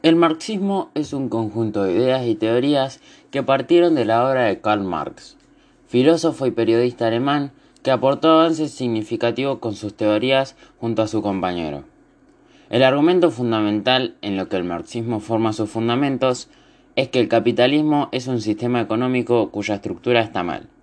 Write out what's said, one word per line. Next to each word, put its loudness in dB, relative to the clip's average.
El 6
marxismo -2
es -6
un -6
conjunto -2
de 0
ideas 2
y 0
teorías 0
que -4
partieron 4
de 2
la 2
obra 2
de 0
Karl 0
Marx, -8
filósofo 2
y 0
periodista 0
alemán -2
que 0
aportó 2
avances 4
significativos -2
con -6
sus -10
teorías 0
junto -2
a 0
su -2
compañero. -4
El 2
argumento 4
fundamental 0
en -4
lo -6
que -4
el -2
marxismo -6
forma -2
sus -4
fundamentos -2
es 0
que 0
el 2
capitalismo 2
es -6
un -4
sistema -2
económico 0
cuya -4
estructura -2
está -4
mal -8